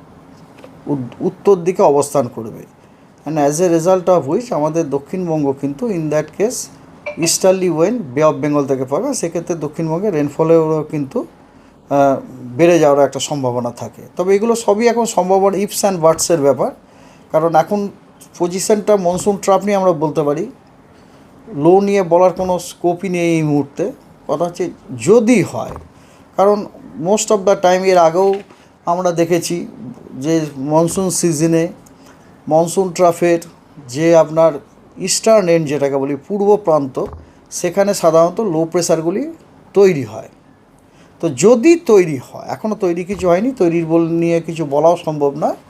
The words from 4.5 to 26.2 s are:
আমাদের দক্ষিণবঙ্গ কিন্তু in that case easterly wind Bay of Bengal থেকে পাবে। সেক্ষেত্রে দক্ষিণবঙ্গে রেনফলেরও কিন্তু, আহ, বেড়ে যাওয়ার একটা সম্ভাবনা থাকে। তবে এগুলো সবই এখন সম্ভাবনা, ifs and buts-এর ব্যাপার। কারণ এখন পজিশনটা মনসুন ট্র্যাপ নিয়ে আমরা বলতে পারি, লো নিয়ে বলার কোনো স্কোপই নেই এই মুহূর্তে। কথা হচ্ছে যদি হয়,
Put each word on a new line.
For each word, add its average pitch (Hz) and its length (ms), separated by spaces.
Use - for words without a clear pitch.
আমাদের 156 360
দক্ষিণবঙ্গ 156 680
কিন্তু 143 280
in 165 220
that 151 140
case 233 300
easterly 185 500
wind 175 280
Bay 156 180
of 135 120
Bengal 147 220
থেকে 135 180
পাবে। 196 300
সেক্ষেত্রে 170 400
দক্ষিণবঙ্গে 160 560
রেনফলেরও 156 800
কিন্তু, 147 300
আহ, - 1000
বেড়ে 170 220
যাওয়ার 143 280
একটা 135 140
সম্ভাবনা 123 500
থাকে। - 320
তবে 185 180
এগুলো 226 200
সবই 220 340
এখন 233 160
সম্ভাবনা, 190 520
ifs 196 260
and 190 180
buts-এর 160 400
ব্যাপার। 143 300
কারণ 160 220
এখন 202 340
পজিশনটা 196 580
মনসুন 185 400
ট্র্যাপ 190 280
নিয়ে 202 120
আমরা 185 160
বলতে 151 300
পারি, 147 240
লো 165 260
নিয়ে 202 220
বলার 175 300
কোনো 185 260
স্কোপই 175 500
নেই 170 280
এই 160 60
মুহূর্তে। 147 500
কথা 156 160
হচ্ছে 175 260
যদি 196 380
হয়, 120 280